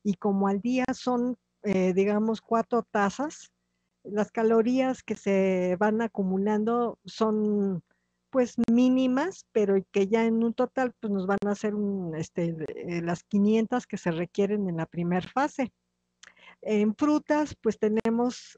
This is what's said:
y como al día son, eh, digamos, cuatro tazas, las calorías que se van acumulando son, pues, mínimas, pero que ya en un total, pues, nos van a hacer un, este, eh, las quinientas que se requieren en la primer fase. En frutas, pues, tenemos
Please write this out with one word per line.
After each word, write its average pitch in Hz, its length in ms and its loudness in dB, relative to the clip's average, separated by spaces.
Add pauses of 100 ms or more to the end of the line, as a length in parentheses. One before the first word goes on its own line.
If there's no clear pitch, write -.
y 202 120 0
como 196 320 0
al 196 140 0
día 254 320 0
son, 247 420 -2 (280)
eh, 190 300 2
digamos, 208 460 0
cuatro 226 440 -2
tazas, 220 680 -4 (540)
las 208 260 -4
calorías 233 720 2
que 214 120 -6
se 190 640 2
van 214 220 0
acumulando 214 1000 -2
son, 208 800 0 (460)
pues, 247 260 0 (160)
mínimas, 254 800 2
pero 202 240 2 (160)
que 196 160 2
ya 226 180 2
en 226 180 2
un 233 100 0
total, 254 480 -2
pues, 214 100 -4
nos 190 160 -2
van 196 180 0
a 202 60 0
hacer 208 240 -4
un, 196 400 -4
este, 165 400 -4 (200)
eh, 170 260 -6
las 170 220 -4
quinientas 220 600 0
que - 120 -10
se 180 140 -4
requieren 190 580 -2
en 165 80 -4
la 160 80 -4
primer 175 420 -2
fase. 269 460 -4 (880)
En 208 340 0
frutas, 302 640 0
pues, 214 200 -2
tenemos 226 800 -2